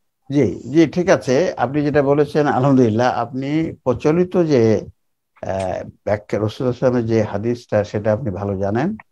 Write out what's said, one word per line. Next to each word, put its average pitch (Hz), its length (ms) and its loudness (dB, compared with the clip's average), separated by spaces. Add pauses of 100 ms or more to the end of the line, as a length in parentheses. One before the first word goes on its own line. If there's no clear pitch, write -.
(320)
জি, 139 140 4
জি, 139 420 2
ঠিক 170 220 -2
আছে। 147 480 2
আপনি 131 240 -2
যেটা 147 220 2
বলেছেন, 147 440 2
আলহামদুলিল্লাহ, 123 680 4
আপনি 135 580 -4 (100)
প্রচলিত 165 540 0
যে, 123 440 4 (600)
আহ, 95 480 -6 (160)
ব্যাখ্যা, 104 340 -4
রাসূল 107 100 -2
সাল্লাল্লাহু - 20 -
আলাইহি 135 140 -8
ওয়াসাল্লামের 123 400 0
যে 113 180 2
হাদিসটা, 107 600 -2
সেটা 107 300 -2
আপনি 107 180 -4
ভালো 98 260 -4
জানেন। 117 400 -2 (140)